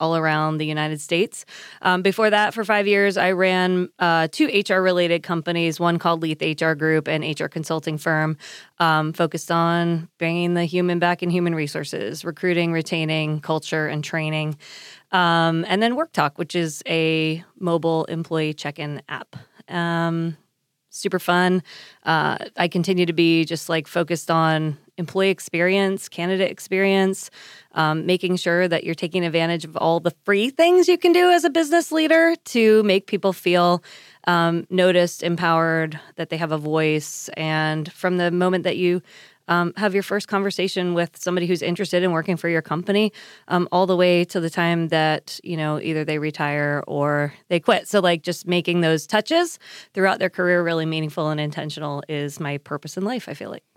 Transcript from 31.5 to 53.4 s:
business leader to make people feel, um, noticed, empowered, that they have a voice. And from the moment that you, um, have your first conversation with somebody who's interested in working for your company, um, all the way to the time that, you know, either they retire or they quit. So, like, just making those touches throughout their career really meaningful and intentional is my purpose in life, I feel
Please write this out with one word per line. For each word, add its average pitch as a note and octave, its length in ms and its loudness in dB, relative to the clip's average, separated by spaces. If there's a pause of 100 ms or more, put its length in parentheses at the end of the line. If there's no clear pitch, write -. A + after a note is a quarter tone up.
business D#4+ 440 0
leader D#4+ 420 4 (100)
to A3 380 6
make G3 240 2
people G3 240 0
feel, F3 500 2 (460)
um, E3+ 420 2
noticed, F3+ 540 2
empowered, E3 760 0 (200)
that E3 120 -8
they E3 80 -4
have D#3+ 140 -4
a D#3 60 0
voice. D#3 800 -2
And D#3 560 -2
from F3+ 240 -2
the F3 140 2
moment F3+ 340 0
that E3+ 100 -2
you, F3+ 260 0 (460)
um, E3+ 280 0
have G3+ 180 -2
your G3 100 0
first G3+ 260 -4
conversation F#3+ 640 -2
with E3+ 240 -2
somebody F3+ 280 -4
who's F3 160 0
interested F3 420 -2
in F#3 80 2
working E3 260 -2
for E3+ 100 -4
your E3 140 0
company, G3 500 0 (380)
um, F3 220 0
all F3+ 140 2
the F3+ 120 2
way F3 280 4
to F3+ 140 -4
the E3 120 -2
time E3+ 380 0
that, D#3 540 0
you E3+ 140 -8
know, D3+ 240 -2
either D#3 240 -4
they D3+ 140 -2
retire D3 680 -2
or D3 460 0 (160)
they F3 100 2
quit. - 280 -8
So, G#3 120 0
like, F3 220 0
just - 260 -8
making F3 320 -2
those D#3+ 280 0
touches D#4+ 520 0 (340)
throughout F#3+ 260 0
their F#3 100 0
career F3+ 340 0
really E3 220 -2
meaningful D#3+ 440 -4
and D3+ 120 -2
intentional D3 640 -8
is D3 320 -6
my C#3+ 200 -6
purpose D3 360 -10
in F#3 80 -6
life, A#3 240 -6
I - 60 -10
feel B2 160 -14